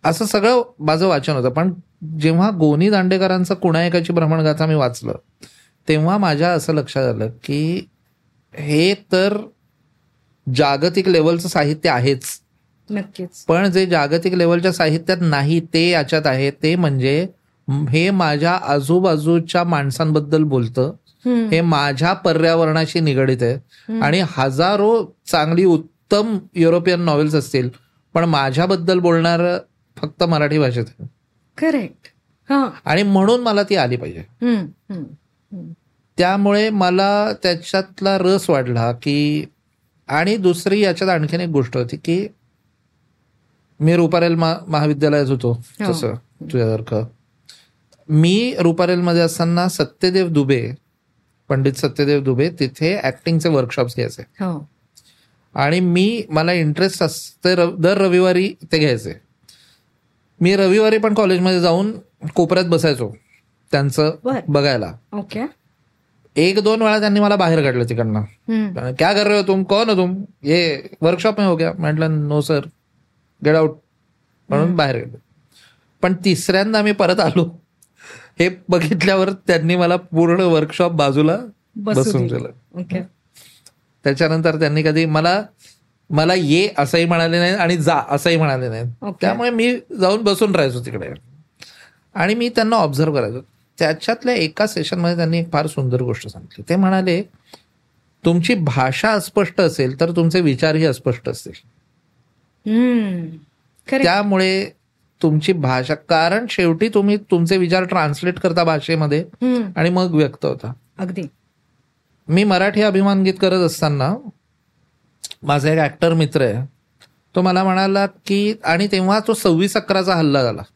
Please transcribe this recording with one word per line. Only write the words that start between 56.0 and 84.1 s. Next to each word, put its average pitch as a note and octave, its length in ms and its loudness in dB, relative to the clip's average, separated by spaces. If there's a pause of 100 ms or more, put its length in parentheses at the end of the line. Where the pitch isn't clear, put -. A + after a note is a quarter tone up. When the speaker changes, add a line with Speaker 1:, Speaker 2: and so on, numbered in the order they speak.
Speaker 1:
मला D#3+ 240 0
इंटरेस्ट F3 500 -2
असते, - 520 -2
रव-, F3 220 2
दर F3+ 200 2
रविवारी F#3 560 2 (180)
ते E3 60 0
घ्यायचे. A#2 440 -2 (1200)
मी F3+ 140 4
रविवारी G#3+ 420 4
पण G#3+ 160 0
कॉलेजमध्ये F#3 480 2
जाऊन F3+ 300 2 (440)
कोपऱ्यात F3+ 300 2
बसायचो C3+ 500 0 (560)
त्यांचं C#3+ 400 0 (120)
Speaker 2:
बर. B3+ 240 -2
Speaker 1:
बघायला. C#3 460 0 (200)
Speaker 2:
ओके. G#3 280 -10 (920)
Speaker 1:
एक F#3 240 2
दोन G#3+ 220 0
वेळा G#3+ 180 2
त्यांनी G#3 200 2
मला G#3 160 4
बाहेर E3 280 2
काढलं B2 200 0
तिकडनं. A2+ 360 -2
Speaker 2:
हम्म. F3+ 800 -6
Speaker 1:
"क्या F3 160 2
कर G#3 140 2
रहे G#3 100 2
हो F#3+ 100 0
तुम? F#3+ 160 2
कौन G#3 260 0
हो G#3 60 2
तुम? F#3 280 -2 (200)
ये D#3 380 0 (200)
वर्कशॉप F3+ 380 0
में G3+ 100 2
हो F3 60 2
गया." E3 240 -2
म्हटलं, D#3 480 -2
"No D3 80 -2
sir, D3 260 0 (840)
get D3+ 120 4
out." D#3+ 140 4 (800)
म्हणून C#3+ 160 0
Speaker 2:
हम्म. F3 120 0
Speaker 1:
बाहेर C#3 180 0
गेलो. A#2+ 220 -10 (840)
पण F#3 120 0 (120)
तिसऱ्यांदा G3 560 0
मी G#3 100 0
परत G3 280 0
आलो, E3+ 420 -2 (800)
हे F3 100 4 (200)
बघितल्यावर F3+ 640 2
त्यांनी F3 440 0
मला F3 200 2
पूर्ण E3+ 440 0
वर्कशॉप E3+ 520 2
बाजूला D3+ 460 2 (380)
Speaker 2:
बसू G#3 240 -2
Speaker 1:
बसून A#2+ 280 0
Speaker 2:
दिलं. B2 100 -4
Speaker 1:
दिलं. - 420 -14
Speaker 2:
ओके. F3+ 220 -6 (1000)
Speaker 1:
त्याच्यानंतर D#3 560 0